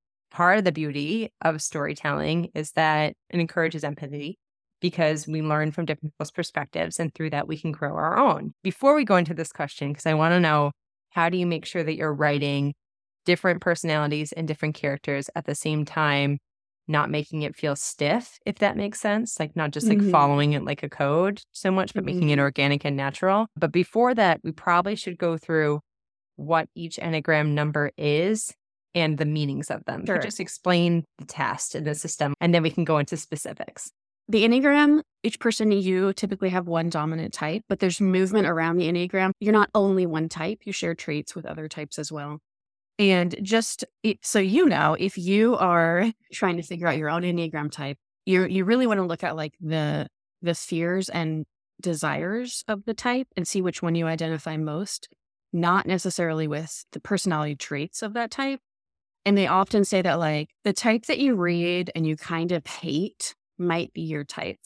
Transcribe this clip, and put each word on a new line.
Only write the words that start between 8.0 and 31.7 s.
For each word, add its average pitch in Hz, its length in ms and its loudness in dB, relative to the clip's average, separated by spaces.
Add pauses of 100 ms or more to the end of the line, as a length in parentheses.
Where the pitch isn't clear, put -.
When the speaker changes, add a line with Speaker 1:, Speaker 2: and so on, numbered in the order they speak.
Speaker 1:
own. 202 340 2 (100)
Before 269 320 2
we 302 100 2
go 208 120 4
into 170 180 2
this 156 180 -8
question, - 420 -6
'cause - 100 -8
I 156 100 2
wanna 165 260 4
know, 151 320 4 (380)
how 170 200 2
do 180 80 0
you 180 80 2
make 165 180 -2
sure 170 200 -4
that 156 100 -2
you're 156 180 -2
writing 143 600 0 (500)
different 175 380 2
personalities 151 680 0
and 165 160 -6
different 151 260 -4
characters 143 600 -4
at 160 120 -6
the 143 80 -4
same 151 300 -2
time, 143 540 2 (500)
not 151 220 2
making 151 320 -4
it 147 140 -6
feel 147 180 -2
stiff, 151 720 -2
if 208 140 -6
that 202 160 2
makes 202 240 -6
sense? 214 400 -2
Like, 151 160 -6
not 151 160 -2
just, 147 160 -2
like, 208 100 4
Speaker 2:
Mm-hmm. 202 140 2
Speaker 1:
following 147 400 6
it 143 100 0
like 143 220 -4
a 151 40 -4
code 165 640 0
so - 220 -2
much, 190 220 0
but 190 100 -2
making 180 260 0
it 147 40 4
Speaker 2:
Mm-hmm. 143 80 4
Speaker 1:
organic 139 420 0
and 143 120 -2
natural. 185 600 0
But 156 160 -2
before 233 420 2
that, 196 300 4
we 165 80 -4
probably 180 420 0
should 185 240 -8
go 165 180 0
through 151 440 0 (560)
what 160 400 0
each 165 220 -10
Enneagram 156 560 2
number 147 420 0
is 165 580 0 (400)
and 156 240 2
the 156 60 0
meanings 147 440 -2
of - 180 -8
them. - 160 -6
Could - 60 -6
you 202 60 0
Speaker 2:
Sure. 170 80 0
Speaker 1:
just 214 160 -6
explain 175 640 0 (140)
the - 60 -18
test - 500 -6